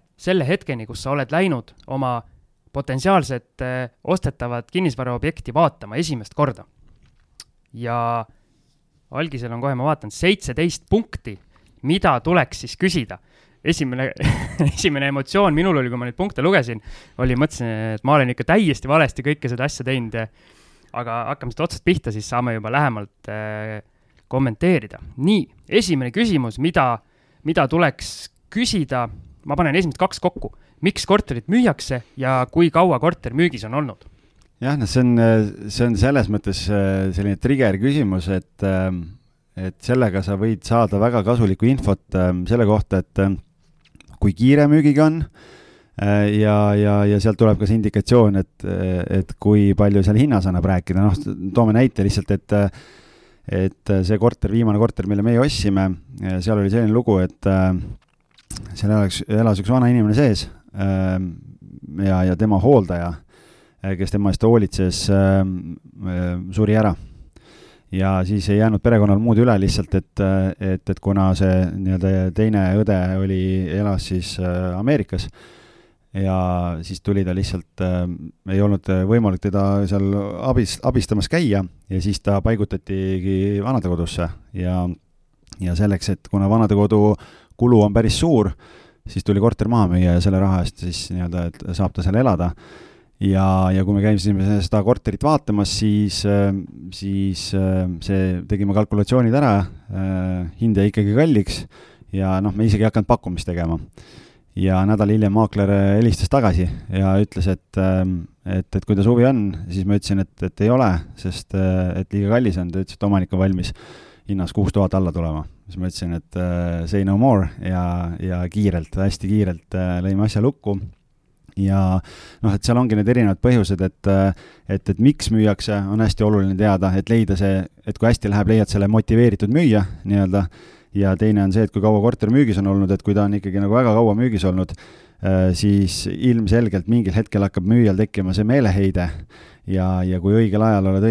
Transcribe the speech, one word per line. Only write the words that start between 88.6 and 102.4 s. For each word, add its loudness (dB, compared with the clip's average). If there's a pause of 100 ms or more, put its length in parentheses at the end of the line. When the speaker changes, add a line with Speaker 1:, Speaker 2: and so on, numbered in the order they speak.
Speaker 2:
siis -8
tuli 2
korter 2
maha 2
müüa 4
ja 2
selle 2
raha 2
eest -6
siis -8
nii-öelda, -4
et -10
saab 0
ta -2
seal 2
elada. 0 (680)
Ja, 2
ja 2
kui 0
me 2
käisime 2 (240)
seda 0
korterit -2
vaatamas, 0
siis, 0
äh, 2 (420)
siis, -4
äh, 0 (180)
see, -2 (100)
tegime 0
kalkulatsioonid 2
ära, 2 (420)
äh, -4 (100)
hind 0
jäi 4
ikkagi 0
kalliks 2 (580)
ja 0